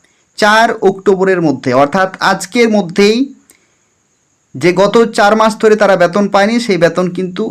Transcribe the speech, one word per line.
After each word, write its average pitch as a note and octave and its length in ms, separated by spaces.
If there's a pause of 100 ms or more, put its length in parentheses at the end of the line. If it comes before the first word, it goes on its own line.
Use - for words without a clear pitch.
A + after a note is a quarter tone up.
(400)
চার A3 280 (140)
অক্টোবরের F#3+ 600
মধ্যে, C#3 320
অর্থাৎ F#3+ 360 (120)
আজকের G3 480
মধ্যেই, G3+ 480 (1400)
যে C#3+ 180
গত G3+ 220 (180)
চার G#3 220
মাস A3 220
ধরে G#3+ 180
তারা G3+ 200
বেতন F3+ 320
পায়নি, G3+ 320
সেই G3+ 240
বেতন E3+ 260
কিন্তু F3+ 420